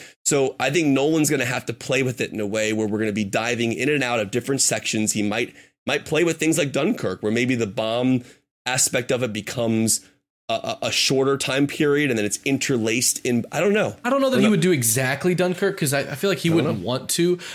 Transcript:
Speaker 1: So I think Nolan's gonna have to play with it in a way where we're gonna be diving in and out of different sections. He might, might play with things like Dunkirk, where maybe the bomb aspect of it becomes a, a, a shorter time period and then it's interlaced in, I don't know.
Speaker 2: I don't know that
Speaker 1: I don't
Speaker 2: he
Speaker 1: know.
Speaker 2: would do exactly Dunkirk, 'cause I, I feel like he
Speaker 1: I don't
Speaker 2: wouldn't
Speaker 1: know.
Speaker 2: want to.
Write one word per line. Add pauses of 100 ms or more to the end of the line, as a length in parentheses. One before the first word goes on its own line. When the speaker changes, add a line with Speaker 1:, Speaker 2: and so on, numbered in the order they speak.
(240)
Speaker 1:
So
I
think
Nolan's
gonna
have
to
play
with
it
in
a
way
where
we're
gonna
be
diving
in
and
out
of
different
sections.
He
might, (320)
might
play
with
things
like
Dunkirk,
where
maybe
the
bomb (440)
aspect
of
it
becomes (480)
a,
a,
a
shorter
time
period
and
then
it's
interlaced
in,
I
don't
know.
Speaker 2:
I
don't
know
that
Speaker 1:
I
don't
Speaker 2:
he
Speaker 1:
know.
Speaker 2:
would
do
exactly
Dunkirk,
'cause
I,
I
feel
like
he
Speaker 1:
I
don't
Speaker 2:
wouldn't
Speaker 1:
know.
Speaker 2:
want
to. (160)